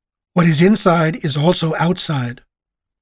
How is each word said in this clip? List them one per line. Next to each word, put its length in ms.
What 120
is 140
inside 640
is 120
also 400
outside. 680